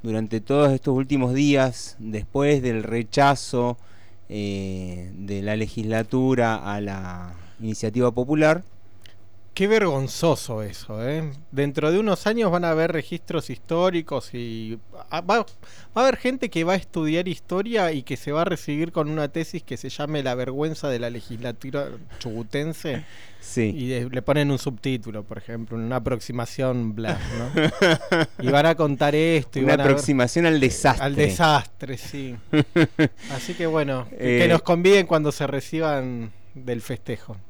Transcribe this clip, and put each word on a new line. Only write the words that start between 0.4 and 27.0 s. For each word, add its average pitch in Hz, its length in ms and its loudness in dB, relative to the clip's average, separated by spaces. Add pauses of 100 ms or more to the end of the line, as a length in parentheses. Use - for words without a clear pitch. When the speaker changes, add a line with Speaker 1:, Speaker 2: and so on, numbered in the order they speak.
Speaker 1:
todos 139 320 4
estos 131 220 2
últimos 131 400 2
días, 135 680 2
después 127 640 2
del 113 200 0
rechazo, 120 920 2 (520)
eh, 95 840 -6
de 98 280 -6
la 107 140 0
legislatura 113 1000 2 (180)
a 104 60 -4
la 92 540 -8 (260)
iniciativa 113 500 0
popular. 151 540 2 (880)
Speaker 2:
Qué 196 140 2
vergonzoso 139 920 2
eso, 107 460 -6
¿eh? 156 240 -4 (180)
Dentro 143 400 0
de 180 80 4
unos 208 280 2
años 220 240 2
van 175 160 2
a 165 60 2
haber 165 200 2
registros 165 560 -4
históricos 165 840 0
y, 113 440 -8 (300)
ah, 160 140 -4
va, 175 160 4
va 208 80 0 (480)
a 226 80 2
haber 262 160 6
gente 254 320 -2
que 165 140 0
va 180 100 4
a - 20 4
estudiar 170 500 0
historia 190 640 0
y 139 100 -2
que 135 160 -6
se 143 140 -6
va 160 100 2
a - 20 4
recibir 156 480 -2
con 151 160 0
una 151 200 -2
tesis 160 340 -6
que - 160 -8
se 135 100 -10
llame 147 340 -4
La 127 120 0
vergüenza 143 560 -2
de 123 80 0
la 120 100 -2
legislatura 123 800 -6 (320)
chubutense. 131 880 -6 (340)
Speaker 1:
Sí. 110 340 0
Speaker 2:
Y 131 140 -4
de-, 123 220 -2
le 127 100 -2
ponen 143 300 4
un 135 80 2
subtítulo, 117 640 -4
por 107 160 -10
ejemplo, 113 400 -8
una 117 180 -2
aproximación 120 1000 -2
bla, 107 240 -2 (200)